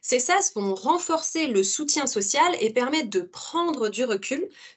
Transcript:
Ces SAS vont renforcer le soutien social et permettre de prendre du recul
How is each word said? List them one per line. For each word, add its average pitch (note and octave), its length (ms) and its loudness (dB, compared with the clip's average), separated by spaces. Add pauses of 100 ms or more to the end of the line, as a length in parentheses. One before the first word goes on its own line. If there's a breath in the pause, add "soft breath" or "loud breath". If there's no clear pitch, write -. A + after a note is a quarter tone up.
Ces B3 200 2
SAS A#3+ 340 2
vont G3+ 200 0
renforcer D#4+ 760 0
le G3 140 4
soutien C#4+ 440 0
social C#4 540 2
et A3 100 0
permettre B3 400 0
de F#3+ 100 0
prendre B3+ 720 -2
du A3+ 160 -2
recul C4 420 -2 (280 loud breath)